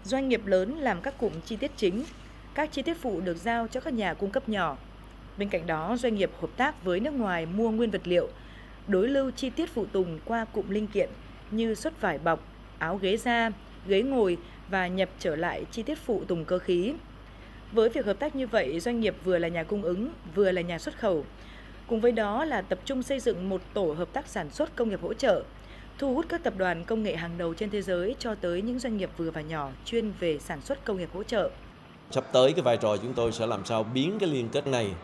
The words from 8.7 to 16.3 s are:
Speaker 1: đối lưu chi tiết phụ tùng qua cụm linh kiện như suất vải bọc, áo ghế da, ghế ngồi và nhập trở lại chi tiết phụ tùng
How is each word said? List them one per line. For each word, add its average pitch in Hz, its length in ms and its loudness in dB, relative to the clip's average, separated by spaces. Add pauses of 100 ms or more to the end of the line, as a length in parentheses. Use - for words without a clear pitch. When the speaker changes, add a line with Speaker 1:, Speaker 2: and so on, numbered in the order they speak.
Speaker 1:
đối 202 200 4
lưu 269 240 4
chi - 180 -2
tiết 320 240 -2
phụ 208 120 0
tùng 175 400 0
qua 226 200 0
cụm 202 240 -4
linh 208 180 0
kiện 196 220 2 (420)
như 226 240 2
suất 320 260 -4
vải 165 160 2
bọc, 160 220 2 (400)
áo 165 180 0
ghế 196 200 2
da, 233 340 2 (360)
ghế 196 140 6
ngồi 233 360 4 (320)
và 185 180 2
nhập 185 220 2 (100)
trở 160 160 2
lại 151 360 -2
chi 226 120 -6
tiết 311 220 -2
phụ 208 220 0
tùng 165 180 0